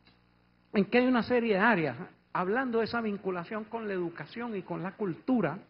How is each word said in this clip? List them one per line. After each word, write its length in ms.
en 120
que 140
hay 80
una 160
serie 320
de 60
áreas, 360
hablando 460
de 60
esa 160
vinculación 640
con 220
la 80
educación 640
y 60
con 200
la 100
cultura 640